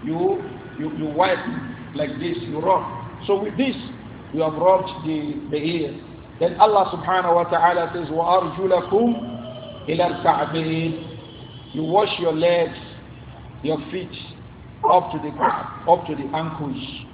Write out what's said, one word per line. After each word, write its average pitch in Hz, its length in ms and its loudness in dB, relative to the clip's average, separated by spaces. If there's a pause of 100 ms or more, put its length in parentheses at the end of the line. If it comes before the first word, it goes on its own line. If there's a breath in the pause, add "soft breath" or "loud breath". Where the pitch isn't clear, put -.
You, 349 380 0 (380)
you, 156 180 -6
you 156 160 -4
wipe 180 240 4 (580)
like 143 240 -2
this, 170 220 -4
you 147 180 -6
rub. 175 220 4 (460)
So 202 160 2
with 214 140 -6
this, 254 180 2 (580)
you 151 80 0
have 156 120 2
rubbed 180 360 6 (160)
the, 147 460 -4
the 151 60 -2
ear. 156 360 -2 (460)
Then 170 200 0
Allah 202 380 6
subhanahu 175 380 2
wa 170 80 6
ta'ala 170 500 2
says, 170 160 -4
"وَأَرْجُلَكُمْ 180 1800 0
إِلَى 165 360 0
الْكَعْبَيْنِ." 160 1500 -2
You 156 80 -2
wash 190 260 4 (100)
your 170 140 2
legs, 170 420 4 (840)
your 156 160 0 (140)
feet, 180 180 -6 (800)
up 180 220 6
to 156 80 -4
the 151 100 -6
ground, - 580 -2
up 170 200 4
to 156 80 -2
the 139 200 -6
ankles. 156 400 -4 (380)